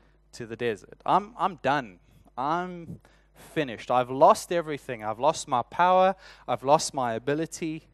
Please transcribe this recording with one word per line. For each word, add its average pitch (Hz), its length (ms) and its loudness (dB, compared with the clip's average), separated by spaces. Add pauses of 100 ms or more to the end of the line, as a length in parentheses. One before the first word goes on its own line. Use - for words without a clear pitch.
(340)
to 120 120 -12
the 113 80 -12
desert. 110 500 -6
"I'm, 190 320 0
I'm 175 260 -4
done. 127 360 -2 (400)
I'm 170 600 -6 (340)
finished. 127 560 -6
I've 123 180 2
lost 160 440 4
everything. 147 500 -6
I've 107 160 -6
lost 147 300 0
my 127 140 0
power. 185 520 4 (320)
I've 123 160 -4
lost 147 320 2
my 123 200 -2
ability." 147 800 -6